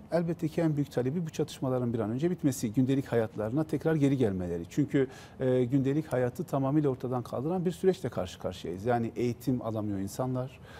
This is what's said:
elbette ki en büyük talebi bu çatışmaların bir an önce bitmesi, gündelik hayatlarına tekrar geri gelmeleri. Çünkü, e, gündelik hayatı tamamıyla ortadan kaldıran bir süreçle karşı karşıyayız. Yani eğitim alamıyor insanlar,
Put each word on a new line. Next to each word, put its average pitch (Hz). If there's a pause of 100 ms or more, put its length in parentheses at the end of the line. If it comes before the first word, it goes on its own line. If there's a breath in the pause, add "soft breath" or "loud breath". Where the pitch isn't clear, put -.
(120)
elbette 165
ki 170
en 160
büyük 143
talebi 139
bu 156
çatışmaların 127
bir 117
an 104
önce 139
bitmesi, 127
gündelik 135
hayatlarına 113
tekrar 160
geri 139
gelmeleri. 90
Çünkü, 139 (320 loud breath)
e, 127
gündelik 139
hayatı 127
tamamıyla 143
ortadan 123
kaldıran 160
bir 180
süreçle 175
karşı -
karşıyayız. 92
Yani 117
eğitim 123
alamıyor 107
insanlar, 127 (200 loud breath)